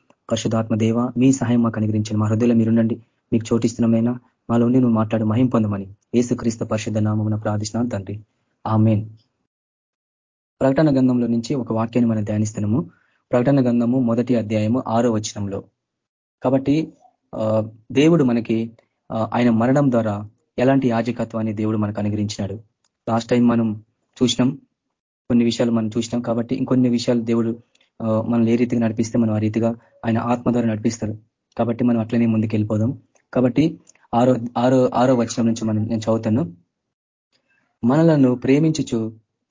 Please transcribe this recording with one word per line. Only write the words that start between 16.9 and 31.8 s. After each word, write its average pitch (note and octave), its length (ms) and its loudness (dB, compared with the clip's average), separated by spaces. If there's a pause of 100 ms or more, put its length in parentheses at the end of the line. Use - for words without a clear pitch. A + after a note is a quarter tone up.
ఆ, A2 340 -2 (220)
దేవుడు D#3 320 4
మనకి, A#2 480 0 (400)
ఆ, A2 220 -4
ఆయన A#2+ 160 2
మరణం B2+ 420 2
ద్వారా G#2+ 380 -2 (300)
ఎలాంటి C3 280 2
యాజకత్వాన్ని A2+ 640 -2
దేవుడు G#2+ 240 -2
మనకు G#2+ 220 -2
అనుగ్రహించినాడు. G#2 600 -4 (500)
లాస్ట్ A2+ 200 -2
టైమ్ A#2+ 180 4
మనం A2+ 360 0 (400)
చూసినాం, B2 340 0 (720)
కొన్ని A#2+ 160 2
విషయాలు A#2 260 0
మనం A2+ 160 0
చూసినాం. A#2 340 -4
కాబట్టి A#2 340 -4
ఇంకొన్ని B2+ 340 0
విషయాలు A#2+ 320 0
దేవుడు, A2+ 380 -2 (420)
ఆ, A2 200 0
మనల్ని A2+ 300 2
ఏ A#2 40 2
రీతిగా A#2+ 260 0
నడిపిస్తే A2+ 380 -2
మనం A2 140 2
ఆ G#2+ 40 0
రీతిగా A2 380 0 (300)
ఆయన A2+ 120 0
ఆత్మ A#2+ 340 -2
ద్వారా A#2 180 0
నడిపిస్తారు. A2 480 -4 (400)
కాబట్టి A#2 260 -2